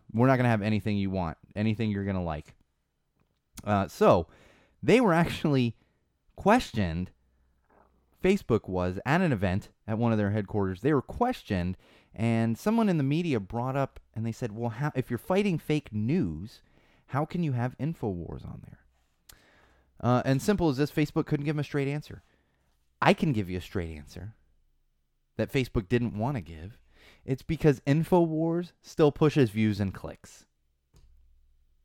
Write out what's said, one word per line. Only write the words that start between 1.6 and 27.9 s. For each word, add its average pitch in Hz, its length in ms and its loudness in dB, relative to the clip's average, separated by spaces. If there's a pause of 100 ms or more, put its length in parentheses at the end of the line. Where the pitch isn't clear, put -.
you're 101 140 -4
gonna 95 200 -2
like. 76 300 -8 (1120)
Uh, 101 240 0
so, 123 380 4 (560)
they 185 160 6
were 226 140 4
actually 147 640 2 (600)
questioned. 95 760 0 (1120)
Facebook 180 420 2
was 92 380 -2
at 156 160 2
an 180 100 2
event 98 380 -2 (180)
at 107 120 -4
one 117 120 2
of 110 60 2
their 104 140 2
headquarters. 98 500 -2
They 139 140 2
were 127 80 2
questioned, 95 720 -4 (380)
and 113 420 0
someone 220 320 0
in 180 80 2
the 147 80 0
media 147 360 0
brought 120 360 -6
up, 139 240 -4 (140)
and 113 100 -6
they 113 80 -4
said, 110 240 -8
"Well, 117 140 -4
how, 127 240 -4
if 131 160 -4
you're 120 80 -4
fighting 190 400 0
fake - 340 -4
news, 107 680 -4 (460)
how 147 180 -4
can 175 160 -6
you 151 100 -2
have 123 240 -4
InfoWars 113 720 -6
on - 180 -14
there?" - 140 -20 (1200)
Uh, 123 240 2
and 135 160 2
simple 180 300 2
as 127 80 -2
this, 143 120 0
Facebook 151 360 0
couldn't 143 180 -2
give 147 120 -4
them 151 40 -2
a 139 40 -4
straight 139 240 -4
answer. 143 340 -10 (800)
I 143 100 8
can 165 220 2
give 95 160 -2
you 90 80 -4
a - 20 -2
straight 85 340 -6
answer 90 380 -14 (1040)
that 107 160 -2
Facebook 120 380 -2
didn't 120 260 0
wanna 120 240 -4
give. 82 380 -16 (480)
It's 131 160 -4
because 151 380 2
InfoWars 165 1000 2